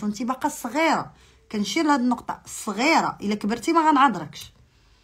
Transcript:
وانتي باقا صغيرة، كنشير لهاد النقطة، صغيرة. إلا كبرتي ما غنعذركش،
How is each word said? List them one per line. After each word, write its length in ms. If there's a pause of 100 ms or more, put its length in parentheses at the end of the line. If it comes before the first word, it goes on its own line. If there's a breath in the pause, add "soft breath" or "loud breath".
وانتي 220
باقا 240
صغيرة، 640 (400 soft breath)
كنشير 320
لهاد 160
النقطة، 460
صغيرة. 760
إلا 140
كبرتي 380
ما 160
غنعذركش، 640 (500 soft breath)